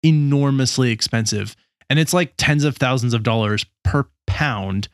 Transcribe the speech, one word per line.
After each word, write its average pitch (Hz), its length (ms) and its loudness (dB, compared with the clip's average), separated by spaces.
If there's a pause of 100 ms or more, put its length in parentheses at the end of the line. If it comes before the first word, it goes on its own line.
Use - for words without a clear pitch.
enormously 139 840 2
expensive. 110 640 -4 (340)
And 139 80 4
it's, 156 140 0
like, 175 240 0
tens 147 280 0
of 147 120 0
thousands 123 380 0
of 113 80 0
dollars 107 440 0 (180)
per 143 220 0 (200)
pound 101 680 -4